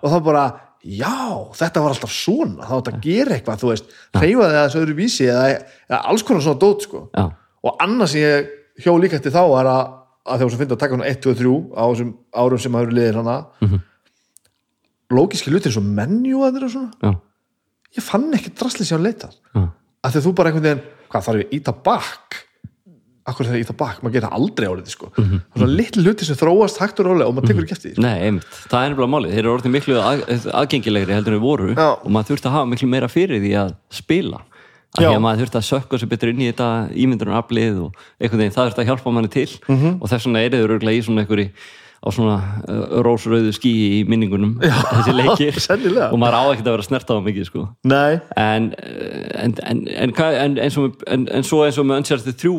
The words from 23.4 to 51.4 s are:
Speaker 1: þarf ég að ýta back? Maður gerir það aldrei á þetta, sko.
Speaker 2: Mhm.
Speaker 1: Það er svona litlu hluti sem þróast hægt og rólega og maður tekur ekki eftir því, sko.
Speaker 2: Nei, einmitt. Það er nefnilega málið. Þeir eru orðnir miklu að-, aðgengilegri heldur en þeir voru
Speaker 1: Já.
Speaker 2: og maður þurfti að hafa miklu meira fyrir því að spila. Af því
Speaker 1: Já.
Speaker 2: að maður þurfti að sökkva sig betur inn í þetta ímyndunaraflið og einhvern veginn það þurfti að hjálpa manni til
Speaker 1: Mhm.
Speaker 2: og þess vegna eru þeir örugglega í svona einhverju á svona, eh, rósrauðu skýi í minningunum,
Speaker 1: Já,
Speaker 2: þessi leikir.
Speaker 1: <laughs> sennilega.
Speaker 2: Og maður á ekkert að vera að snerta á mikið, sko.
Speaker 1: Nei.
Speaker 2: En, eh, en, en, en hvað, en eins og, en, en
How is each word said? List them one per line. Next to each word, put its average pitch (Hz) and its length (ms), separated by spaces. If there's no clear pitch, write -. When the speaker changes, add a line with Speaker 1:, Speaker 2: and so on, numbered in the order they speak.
Speaker 1:
þarf 120 80
ég 117 40
að 113 80
ýta 110 80
back? 127 260
Maður 117 100
gerir 120 160
það - 100
aldrei 113 300
á 92 80
þetta, 90 120
sko. - 180
Speaker 2:
Mhm. 95 220
Speaker 1:
Það - 160
er - 40
svona 131 160
litlu 226 280
hluti 214 200
sem 151 120
þróast 185 420
hægt 214 220
og 185 60
rólega 170 220
og 123 60
maður 123 140
tekur 107 160
ekki - 80
eftir - 180
því, - 40
sko. 107 80
Speaker 2:
Nei, 113 180
einmitt. 98 240
Það 123 160
er 143 100
nefnilega 131 180
málið. 127 200
Þeir 104 60
eru 113 200
orðnir 123 140
miklu 139 280
að-, 120 520
aðgengilegri 107 600
heldur 104 200
en 107 80
þeir - 0
voru 113 340
Speaker 1:
Já. 156 140
Speaker 2:
og - 60
maður 107 180
þurfti 143 200
að 139 40
hafa 143 160
miklu 123 200
meira 123 200
fyrir 165 320
því 101 120
að 98 220
spila. - 500
Af - 40
því 170 40
Speaker 1:
Já. 147 120
Speaker 2:
að 107 40
maður 110 240
þurfti 120 160
að 104 80
sökkva 131 320
sig 113 80
betur 117 220
inn 123 100
í 120 120
þetta 123 160
ímyndunaraflið 113 880
og 71 100
einhvern 113 200
veginn 104 160
það 127 160
þurfti 120 120
að 113 40
hjálpa 127 240
manni 113 160
til 120 200
Speaker 1:
Mhm. 151 340
Speaker 2:
og 107 60
þess 117 160
vegna 117 200
eru 123 120
þeir 113 120
örugglega 110 300
í 113 60
svona 110 220
einhverju 101 240
á - 120
svona, 107 260
eh, - 400
rósrauðu 113 480
skýi 110 380
í 101 180
minningunum, 104 540
Speaker 1:
Já, 147 100
Speaker 2:
þessi 117 280
leikir. 131 460
Speaker 1:
<laughs> - 60
sennilega. 196 460
Speaker 2:
Og 120 60
maður 117 200
á 127 80
ekkert 120 220
að 117 80
vera 107 80
að - 40
snerta 127 280
á 104 40
mikið, 95 280
sko. - 160
Speaker 1:
Nei. 143 380
Speaker 2:
En, 110 340
eh, - 640
en, 113 200
en, 117 140
en 120 160
hvað, 160 240
en 143 200
eins 139 200
og, 135 160
en, 127 220
en 131 140